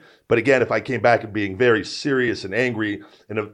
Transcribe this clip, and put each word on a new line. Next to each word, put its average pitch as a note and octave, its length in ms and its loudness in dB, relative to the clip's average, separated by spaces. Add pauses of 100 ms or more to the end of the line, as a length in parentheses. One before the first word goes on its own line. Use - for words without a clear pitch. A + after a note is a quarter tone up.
(280)
But A#2 100 4
again, B2+ 240 4
if - 80 -2
I A2+ 100 0
came A#2 220 -6
back A#2 220 4
and G#2 80 -12
being G2 260 -4
very A2+ 260 4
serious B2+ 600 -2
and F#2+ 100 -8
angry A2 480 -2 (260)
and G#2+ 260 -6